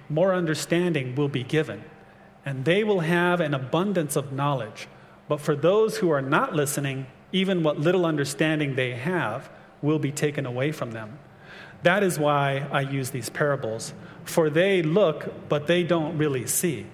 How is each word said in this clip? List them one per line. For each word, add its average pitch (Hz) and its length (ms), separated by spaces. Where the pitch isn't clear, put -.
more 180 280
understanding 156 800
will 143 140
be 131 140
given, 131 400
and 131 200
they 185 180
will 208 160
have 175 400
an 151 140
abundance 160 600
of 139 160
knowledge. 135 560
But 147 140
for 156 140
those 208 420
who 175 140
are 143 100
not 185 320
listening, 139 540
even 185 320
what 151 160
little 175 260
understanding 151 720
they 127 160
have 135 580
will 151 180
be 139 120
taken 143 340
away 127 260
from 127 200
them. 113 260
That 185 180
is 175 160
why 139 540
I 147 100
use 135 280
these 120 200
parables. 120 640
For 156 260
they 180 320
look, 160 680
but 147 180
they 175 160
don't 165 340
really 139 300
see. 120 460